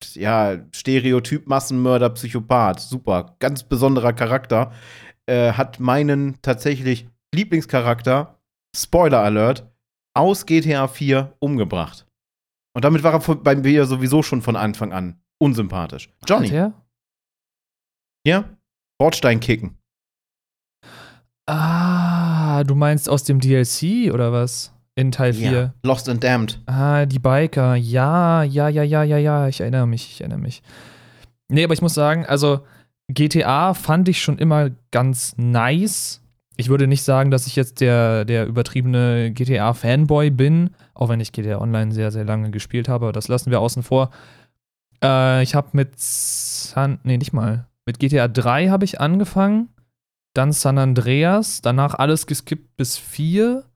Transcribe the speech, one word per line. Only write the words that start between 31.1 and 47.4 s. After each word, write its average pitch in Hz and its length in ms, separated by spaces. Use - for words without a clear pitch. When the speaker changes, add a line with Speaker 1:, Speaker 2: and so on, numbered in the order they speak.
Speaker 2:
Nee, 151 160
aber 170 100
ich - 80
muss 165 120
sagen, 156 300
also 143 400
G 147 200
T 156 160
A 165 300
fand 175 340
ich - 140
schon 147 160
immer 151 320
ganz 123 440
nice. 123 840
Ich 120 120
würde 139 180
nicht 135 160
sagen, 135 300
dass 127 160
ich - 80
jetzt 127 240
der, 117 440
der 113 220
übertriebene 120 840
G 123 120
T 127 140
A-Fanboy 143 720
bin, 151 400
auch 120 140
wenn 117 100
ich 110 140
G 110 100
T 104 100
A 101 80
Online 110 320
sehr, 110 200
sehr 110 120
lange 107 280
gespielt 113 360
habe, 120 180
aber 107 60
das 107 140
lassen 123 240
wir 120 100
außen 120 220
vor. 131 280
Äh, 131 400
ich 127 140
hab - 180
mit 139 240
San, - 1040
nee, 127 160
nicht - 140
mal. 117 340